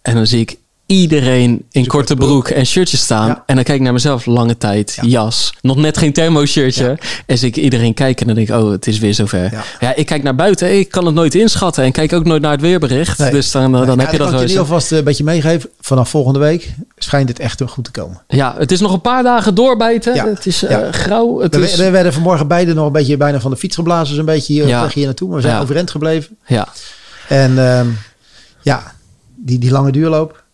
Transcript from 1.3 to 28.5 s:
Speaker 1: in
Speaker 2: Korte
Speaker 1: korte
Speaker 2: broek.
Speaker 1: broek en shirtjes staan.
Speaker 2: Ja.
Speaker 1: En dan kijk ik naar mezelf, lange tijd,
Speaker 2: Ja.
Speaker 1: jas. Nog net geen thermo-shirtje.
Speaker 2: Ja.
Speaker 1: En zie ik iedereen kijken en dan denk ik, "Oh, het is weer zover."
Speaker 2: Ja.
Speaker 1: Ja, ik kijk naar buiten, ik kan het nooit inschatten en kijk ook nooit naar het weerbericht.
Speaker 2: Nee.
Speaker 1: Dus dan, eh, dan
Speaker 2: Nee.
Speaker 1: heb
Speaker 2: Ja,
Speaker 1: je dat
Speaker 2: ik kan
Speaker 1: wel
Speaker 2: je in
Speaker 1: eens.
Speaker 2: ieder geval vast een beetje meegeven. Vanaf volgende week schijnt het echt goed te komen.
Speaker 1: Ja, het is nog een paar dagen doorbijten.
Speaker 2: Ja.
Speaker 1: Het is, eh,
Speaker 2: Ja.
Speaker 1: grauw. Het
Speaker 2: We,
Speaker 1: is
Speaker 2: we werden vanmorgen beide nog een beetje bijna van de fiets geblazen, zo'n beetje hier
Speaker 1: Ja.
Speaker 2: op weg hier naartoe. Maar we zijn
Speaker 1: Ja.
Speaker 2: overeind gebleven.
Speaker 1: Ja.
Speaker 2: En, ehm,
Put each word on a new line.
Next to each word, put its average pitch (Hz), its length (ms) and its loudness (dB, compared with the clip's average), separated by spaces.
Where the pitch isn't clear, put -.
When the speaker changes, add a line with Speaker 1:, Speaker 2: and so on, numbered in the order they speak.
Speaker 1:
in 113 100 -2
Speaker 2:
Korte 131 160 0
Speaker 1:
korte 143 280 0
Speaker 2:
broek. 127 140 0
Speaker 1:
broek 135 180 2
en 131 180 0
shirtjes - 360 0
staan. 110 260 0
Speaker 2:
Ja. - 180 -4
Speaker 1:
En 135 100 0
dan 127 80 2
kijk 143 140 0
ik 131 60 0
naar 123 100 2
mezelf, 123 320 0
lange 117 320 2
tijd, 104 440 -2
Speaker 2:
Ja. 120 60 0
Speaker 1:
jas. 113 540 0
Nog 131 160 0
net 151 200 0
geen 147 160 2
thermo-shirtje. 147 760 2
Speaker 2:
Ja. 135 80 -2
Speaker 1:
En 127 120 0
zie 123 100 0
ik 110 100 -4
iedereen 117 360 2
kijken 127 340 0
en 110 80 0
dan 110 100 2
denk 104 140 -2
ik, 110 60 2
"Oh, 104 60 0
het 92 160 -4
is 107 120 -2
weer 107 140 0
zover." 98 380 -2
Speaker 2:
Ja. 110 120 -10
Speaker 1:
Ja, 127 160 -2
ik 151 100 0
kijk 151 180 -4
naar 135 120 -2
buiten, 190 440 2
ik 190 100 -2
kan 180 160 -2
het 156 100 2
nooit 165 200 2
inschatten 190 480 2
en 131 80 2
kijk 156 220 -2
ook 170 120 0
nooit 160 160 2
naar 151 100 0
het 143 100 -2
weerbericht. 156 560 0
Speaker 2:
Nee. 135 140 0
Speaker 1:
Dus 139 200 0
dan, 131 120 0
eh, 131 80 2
dan 127 160 4
Speaker 2:
Nee. - 20 2
Speaker 1:
heb 127 160 2
Speaker 2:
Ja, - 60 -4
Speaker 1:
je - 0 -
dat - 20 0
Speaker 2:
ik - 60 0
kan 143 100 0
Speaker 1:
wel - 20 0
Speaker 2:
je 131 60 0
in 127 40 0
Speaker 1:
eens. 170 100 0
Speaker 2:
ieder 190 140 0
geval 147 140 0
vast - 120 -4
een 156 120 0
beetje 147 200 0
meegeven. 160 460 0
Vanaf 131 300 0
volgende 135 300 0
week 156 340 0
schijnt 135 320 0
het 123 100 -8
echt - 280 -6
goed - 160 -10
te - 80 -12
komen. 90 360 -12
Speaker 1:
Ja, 131 300 0
het 135 140 -2
is 180 80 2
nog 190 140 0
een 180 80 -2
paar 247 220 0
dagen 220 320 2
doorbijten. 233 600 2
Speaker 2:
Ja. - 120 0
Speaker 1:
Het 208 180 -4
is, 180 180 -2
eh, 160 80 -2
Speaker 2:
Ja. 113 200 0
Speaker 1:
grauw. 233 480 0
Het 156 160 0
Speaker 2:
We, 180 60 4
Speaker 1:
is 175 140 0
Speaker 2:
we 185 140 2
werden 180 240 2
vanmorgen 156 340 0
beide 170 260 2
nog 156 120 0
een 147 60 0
beetje 143 260 0
bijna 143 220 0
van 131 120 -4
de 123 60 -4
fiets - 180 -6
geblazen, 165 400 -2
zo'n 156 100 -2
beetje 156 280 0
hier 147 140 2
Speaker 1:
Ja. 123 100 2
Speaker 2:
op 117 60 0
weg 120 100 -4
hier 143 120 -2
naartoe. 139 220 -6
Maar 175 100 -4
we 127 60 -2
zijn 120 120 2
Speaker 1:
Ja. 107 60 -2
Speaker 2:
overeind 147 300 -2
gebleven. 156 540 -4
Speaker 1:
Ja. 117 220 -2
Speaker 2:
En, 135 300 2
ehm, 123 160 2